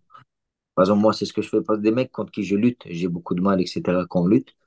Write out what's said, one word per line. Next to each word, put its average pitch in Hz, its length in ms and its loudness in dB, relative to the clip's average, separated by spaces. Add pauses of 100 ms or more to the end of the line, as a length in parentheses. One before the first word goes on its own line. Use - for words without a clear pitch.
(760)
Par 92 100 4
exemple, 104 160 4
moi, 107 120 4
c'est 104 140 -4
ce - 60 -10
que - 80 -6
je 104 80 -6
fais. 110 120 0
Parce 107 180 -2
que 104 40 -6
des 110 100 4
mecs 127 180 -2
contre - 220 -10
qui 107 100 -6
je 98 140 0
lutte, 120 300 0
j'ai 87 220 -4
beaucoup 87 260 -6
de 87 60 -2
mal, 95 200 2
et 90 60 0
cetera, 90 400 -2
quand 90 160 -2
on 87 40 2
lutte. 120 280 2 (120)